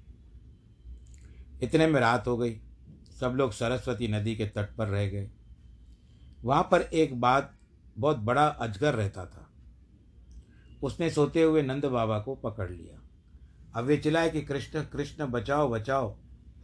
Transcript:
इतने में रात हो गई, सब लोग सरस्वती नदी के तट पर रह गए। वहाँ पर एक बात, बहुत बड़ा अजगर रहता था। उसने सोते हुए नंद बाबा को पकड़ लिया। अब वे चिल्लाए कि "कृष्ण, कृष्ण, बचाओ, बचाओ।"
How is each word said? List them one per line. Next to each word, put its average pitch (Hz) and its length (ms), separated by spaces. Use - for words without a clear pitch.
इतने 156 240
में 151 140
रात 117 260
हो 123 100
गई, 117 240
सब 127 100
लोग 127 220
सरस्वती 120 560
नदी 107 280
के 107 100
तट 104 300
पर 110 120
रह 101 200
गए। 98 220
वहाँ 143 280
पर 175 100
एक 156 400
बात, 131 380
बहुत 139 180
बड़ा 120 300
अजगर 120 480
रहता 98 320
था। - 160
उसने 156 280
सोते 151 320
हुए 156 200
नंद 139 240
बाबा 113 320
को 117 160
पकड़ 107 360
लिया। 85 320
अब 117 100
वे 147 120
चिल्लाए 156 340
कि 156 120
"कृष्ण, 143 400
कृष्ण, 147 440
बचाओ, 131 440
बचाओ।" 117 480